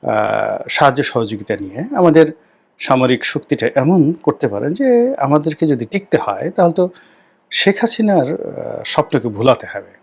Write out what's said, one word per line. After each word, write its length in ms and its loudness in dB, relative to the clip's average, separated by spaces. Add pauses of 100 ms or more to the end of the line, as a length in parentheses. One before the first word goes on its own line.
আহ, 640 -2
সাহায্য 340 2
সহযোগিতা 540 -4
নিয়ে 380 -8
আমাদের 360 6 (480)
সামরিক 460 0
শক্তিটা 500 -4
এমন 380 4
করতে 340 -2
পারেন 260 -4
যে 440 2
আমাদেরকে 500 0
যদি 180 0
টিকতে 320 -2
হয় 340 -2
তাহলে 220 2
তো 160 0 (600)
শেখ 320 2
হাসিনার, 520 0
আহ, 500 -10
স্বপ্নকে 440 -2
ভুলাতে 400 0
হবে। 240 -14 (120)